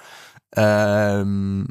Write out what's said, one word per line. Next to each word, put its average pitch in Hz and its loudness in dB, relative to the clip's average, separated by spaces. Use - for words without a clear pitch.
Ähm, 101 0